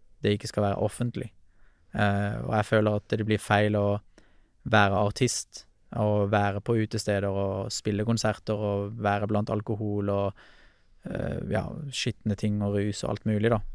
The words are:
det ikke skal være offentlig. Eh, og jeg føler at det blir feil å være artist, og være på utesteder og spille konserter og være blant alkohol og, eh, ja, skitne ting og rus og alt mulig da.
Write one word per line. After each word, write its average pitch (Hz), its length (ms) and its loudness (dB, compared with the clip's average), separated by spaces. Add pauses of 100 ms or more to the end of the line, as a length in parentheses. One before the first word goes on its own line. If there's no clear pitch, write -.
(240)
det 104 140 4
ikke - 100 -8
skal - 220 0
være 98 180 0
offentlig. - 420 -4 (640)
Eh, 101 520 0
og 131 100 -2
jeg 104 140 2
føler 107 260 4
at - 160 -4
det 107 160 0
blir 107 160 2
feil 104 320 4
å 101 120 4 (840)
være 101 340 6
artist, - 640 -2 (340)
og 104 320 2
være 101 300 2
på 117 160 0
utesteder 104 500 0
og 98 460 -2
spille 104 320 -2
konserter 110 500 -2
og 101 460 -2
være 101 260 2
blant 104 220 0
alkohol 104 640 -2
og, 101 200 0 (760)
eh, - 300 -4 (100)
ja, - 140 -2 (260)
skitne - 480 -4
ting 104 240 -2
og 101 160 0
rus 101 260 -2
og - 120 -2
alt - 100 -6
mulig 110 260 2
da. 110 80 2 (160)